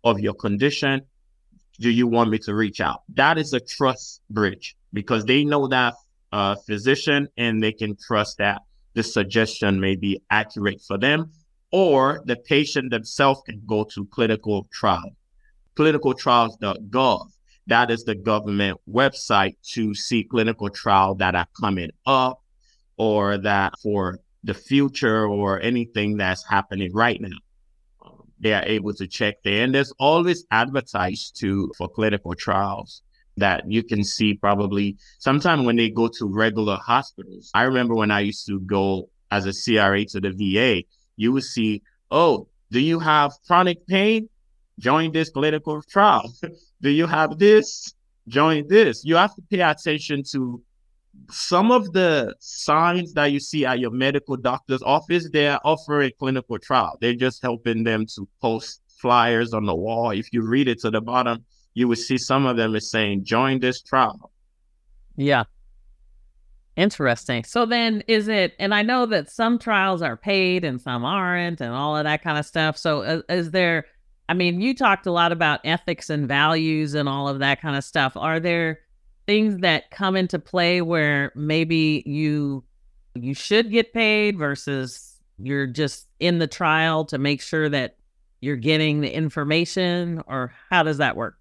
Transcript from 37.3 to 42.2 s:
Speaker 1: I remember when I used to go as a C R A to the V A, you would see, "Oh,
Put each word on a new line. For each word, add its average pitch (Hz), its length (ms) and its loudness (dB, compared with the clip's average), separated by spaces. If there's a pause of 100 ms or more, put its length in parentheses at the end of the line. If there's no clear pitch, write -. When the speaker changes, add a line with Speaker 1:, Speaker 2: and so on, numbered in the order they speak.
Speaker 1:
I 113 100 2
remember 127 300 0
when 107 160 2
I 104 120 2
used 101 260 -4
to 98 140 -4
go 98 480 -2 (200)
as 101 160 -2
a 98 80 -4
C 110 240 0
R 98 180 4
A 104 100 0
to 98 140 -10
the 98 120 -4
V 98 280 0
A, 113 260 2 (320)
you 113 160 2
would 135 100 0
see, 110 400 -2 (260)
"Oh, 156 380 2 (240)